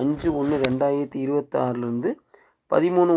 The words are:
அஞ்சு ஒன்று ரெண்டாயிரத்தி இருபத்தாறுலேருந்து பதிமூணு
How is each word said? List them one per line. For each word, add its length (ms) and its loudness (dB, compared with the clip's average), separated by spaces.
அஞ்சு 380 -2
ஒன்று 180 0
ரெண்டாயிரத்தி 680 0
இருபத்தாறுலேருந்து 840 -2
பதிமூணு 440 4